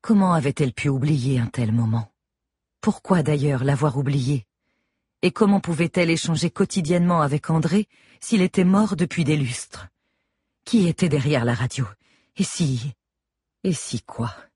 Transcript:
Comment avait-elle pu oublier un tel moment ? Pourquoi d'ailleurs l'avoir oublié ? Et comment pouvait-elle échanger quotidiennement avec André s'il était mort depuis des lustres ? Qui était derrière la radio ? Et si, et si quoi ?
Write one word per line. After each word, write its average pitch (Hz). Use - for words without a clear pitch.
Comment 196
avait-elle 143
pu -
oublier 135
un 117
tel 117
moment ? 113
Pourquoi -
d'ailleurs 143
l'avoir 139
oublié ? 139
Et 180
comment 202
pouvait-elle 170
échanger 165
quotidiennement 175
avec 143
André 160
s'il -
était 180
mort 196
depuis 170
des 151
lustres ? -
Qui 196
était 170
derrière 139
la 120
radio ? 123
Et 196
si, 135
et 190
si -
quoi ? -